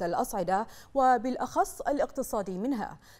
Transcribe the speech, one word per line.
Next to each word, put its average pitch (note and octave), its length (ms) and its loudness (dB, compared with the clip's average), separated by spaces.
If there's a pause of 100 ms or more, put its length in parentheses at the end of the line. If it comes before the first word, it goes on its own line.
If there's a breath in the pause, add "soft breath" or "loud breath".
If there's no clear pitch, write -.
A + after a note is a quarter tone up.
الأصعدة F#3 600 0 (280 loud breath)
وبالأخص B3+ 880 2
الاقتصادي A3+ 800 -2
منها، A3+ 400 -4 (220 loud breath)